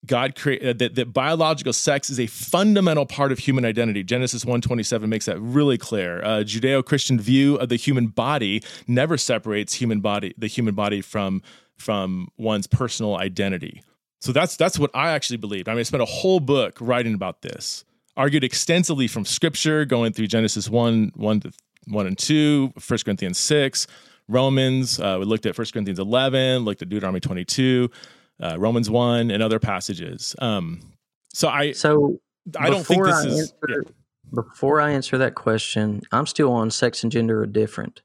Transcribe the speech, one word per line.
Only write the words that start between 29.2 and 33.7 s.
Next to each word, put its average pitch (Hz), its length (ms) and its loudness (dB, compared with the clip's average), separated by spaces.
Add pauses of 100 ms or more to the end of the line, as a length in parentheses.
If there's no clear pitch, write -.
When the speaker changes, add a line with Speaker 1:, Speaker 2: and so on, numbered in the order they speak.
Speaker 1:
and 104 120 0
other 110 180 2
passages. 87 800 -6
Um, 92 400 -2 (520)
so - 160 0
I, 143 240 0
Speaker 2:
So 147 460 2 (400)
Speaker 1:
I 156 120 4
don't 185 140 2
think 190 200 4
Speaker 2:
before - 40 4
Speaker 1:
this 175 80 4
Speaker 2:
I 147 120 0
Speaker 1:
is, 151 120 0
Speaker 2:
answer, 143 460 -6